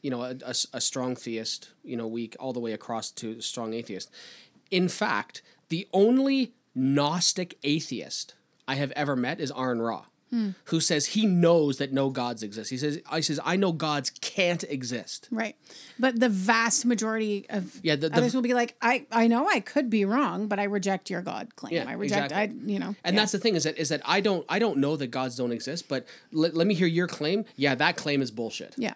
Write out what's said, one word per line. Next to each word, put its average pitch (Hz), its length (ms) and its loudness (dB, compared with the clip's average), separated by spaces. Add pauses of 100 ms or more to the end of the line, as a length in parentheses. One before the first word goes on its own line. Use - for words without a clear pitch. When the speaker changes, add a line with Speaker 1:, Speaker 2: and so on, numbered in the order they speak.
Speaker 1:
you 143 80 -4
know, 123 120 -4
a, 127 140 -6 (100)
a 123 40 -8
s-, - 220 -2
a 123 80 -8
strong 127 380 -2
theist, 113 540 -8 (120)
you 127 140 -8
know, 113 100 -6
weak 113 320 -8
all 131 140 -6
the 120 80 -4
way 117 100 -4
across 110 400 -8
to 113 300 -10
strong 113 320 -6
atheist. 113 360 -10 (600)
In 185 160 4
fact, - 540 -2 (260)
the 165 240 -4
only 254 640 4 (220)
Gnostic 147 880 2
atheist 139 720 -2 (320)
I 135 80 -2
have 139 160 -2
ever 143 260 0
met 131 240 -2
is 139 100 -4
Aron 127 300 -2
Ra, 113 240 -4 (260)
Speaker 2:
Hmm. 220 180 0 (160)
Speaker 1:
who 165 140 0
says 151 280 2
he 214 180 2
knows 170 540 6
that 135 120 -2
no 135 200 2
gods 123 320 -4
exist. 104 260 -8
He 127 80 -6
says, 147 320 -4
I 156 100 -2
says, 151 240 0
"I 170 120 0
know 196 160 2
gods 151 400 -2 (100)
can't 175 440 0
exist." 123 680 -8
Speaker 2:
Right. 226 240 -6 (420)
But 240 220 2
the 247 100 4
vast 226 560 2
majority 220 640 0
of 190 320 -6
Speaker 1:
Yeah, 156 140 2
the, 151 140 0
the - 80 2
Speaker 2:
others 240 180 4
will 254 80 2
be 240 100 2
like, 240 260 0
"I, 233 320 0
I 233 140 6
know 233 240 4
I 320 100 4
could 262 300 -2
be 208 160 2
wrong, 208 420 0
but 202 120 -2
I 202 60 0
reject 196 440 -2
your 180 140 -4
God - 320 -8
claim. - 180 -10
Speaker 1:
Yeah, 160 160 0
Speaker 2:
I - 40 -6
reject, 202 380 0
Speaker 1:
exactly. 202 280 -2
Speaker 2:
I, 208 120 -6
you 196 60 -2
know." 185 260 -6
Speaker 1:
And 180 120 0
Speaker 2:
Yeah. 214 80 4
Speaker 1:
that's 202 80 0
the 196 80 0
thing 214 160 2
is 156 80 2
that, 151 160 -2
is 151 100 0
that 147 160 0
I 180 160 2
don't, 190 260 2
I 180 120 0
don't 202 180 2
know 143 200 2
that 139 100 -2
gods 127 280 -4
don't 123 160 -2
exist, 131 380 -6
but 131 160 -2 (260)
le-, 160 220 4
let 165 140 4
me 208 80 4
hear 175 100 4
your 170 220 4
claim. 175 380 -2 (100)
Yeah, 139 180 4
that 156 240 2
claim 143 240 0
is 127 80 -2
bullshit. 110 480 -8
Speaker 2:
Yeah. 233 180 -4